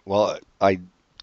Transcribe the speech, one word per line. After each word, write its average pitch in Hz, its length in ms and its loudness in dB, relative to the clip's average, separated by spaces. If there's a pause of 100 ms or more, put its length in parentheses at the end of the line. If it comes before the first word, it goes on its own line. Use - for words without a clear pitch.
Well, 98 320 0 (240)
I, 98 180 2 (420)